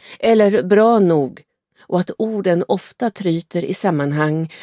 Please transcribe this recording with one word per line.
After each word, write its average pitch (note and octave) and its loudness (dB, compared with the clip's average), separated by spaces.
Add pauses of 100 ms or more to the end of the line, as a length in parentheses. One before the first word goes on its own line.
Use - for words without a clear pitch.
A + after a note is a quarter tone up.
(200)
eller G#3+ 2
bra G#3+ 4
nog E3 0 (360)
och - -4
att F3+ -4
orden G3 -2
ofta - -4
tryter E3+ -4
i - -6
sammanhang D3+ -2 (120)